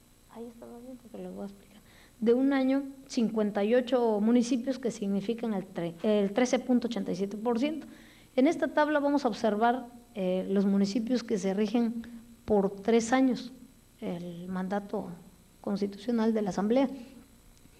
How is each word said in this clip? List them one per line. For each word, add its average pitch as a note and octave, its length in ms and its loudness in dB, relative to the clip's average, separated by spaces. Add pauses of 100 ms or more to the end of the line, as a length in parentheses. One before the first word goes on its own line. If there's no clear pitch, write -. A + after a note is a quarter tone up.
(300)
ahí A3+ 160 -14
estaba A#3 340 -18
bien B3 180 -18
porque A3+ 200 -20
les F#3 160 -12
voy G3 80 -10
a G3+ 40 -8
explicar. - 280 -18 (460)
De A#3 140 4
un C4+ 200 4
año, C4+ 300 2 (240)
cincuenta G#3 580 0
y A3+ 100 4
ocho A#3+ 460 2
municipios A#3+ 580 2
que A3 120 -2
significan G#3 600 -4
el A3 120 -4
tre-, E3+ 380 -6
el G#3 280 2
trece B3 260 2
punto A#3+ 300 0
ochenta F#3+ 240 -4
y F3 60 -4
siete G3+ 180 -4
por A3+ 240 -2
ciento. D4 260 -2 (520)
En C4 100 6
esta D#4+ 220 2
tabla D4+ 300 2
vamos C#4+ 260 2
a - 20 4
observar, A#3 600 2 (280)
eh, F#3 340 0
los G3 160 2
municipios G#3 560 2
que A3+ 160 -2
se F#3+ 160 -2
rigen A3 540 0 (380)
por G3 360 2
tres A3+ 300 2
años, C4 400 2 (480)
el F3 480 -10
mandato F#3+ 640 -4 (500)
constitucional A3 720 0
de A3 80 0
la G3+ 100 -2
Asamblea. A#3 380 2 (920)